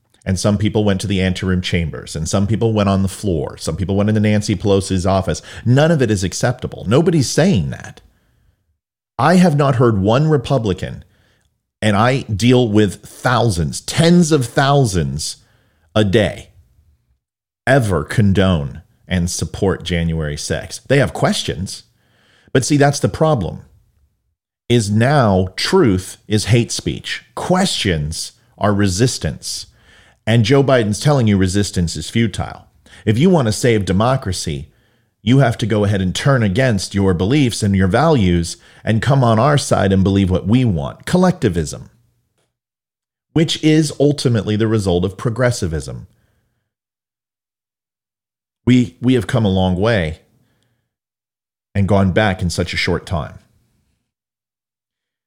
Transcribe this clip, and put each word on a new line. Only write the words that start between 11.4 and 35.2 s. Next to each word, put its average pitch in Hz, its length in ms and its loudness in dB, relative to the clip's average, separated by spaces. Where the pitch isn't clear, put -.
and 107 140 0
I 120 280 0
deal 120 460 2
with 104 360 0
thousands, 113 760 -2
tens 170 520 2
of 135 140 2
thousands 101 960 -2
a 107 100 2
day, 101 460 0
ever 107 380 2
condone 95 800 0
and 87 240 -2
support - 540 -4
January 80 520 -4
sixth. - 520 -10
They - 100 2
have - 140 0
questions. - 720 -6
But 139 120 0
see, 151 120 0
that's 143 220 2
the 120 100 0
problem, 135 520 -2
is 117 220 2
now 107 640 2
truth 120 600 0
is 107 200 -2
hate 120 260 0
speech. - 500 -8
Questions 87 960 -2
are 104 160 0
resistance. 101 920 -2
And 113 160 4
Joe 139 200 4
Biden's 120 340 2
telling 139 300 2
you 104 80 4
resistance 92 580 0
is 76 160 -10
futile. - 560 -4
If 104 120 2
you 165 140 4
want 156 160 4
to 107 60 0
save 113 320 2
democracy, 92 880 -2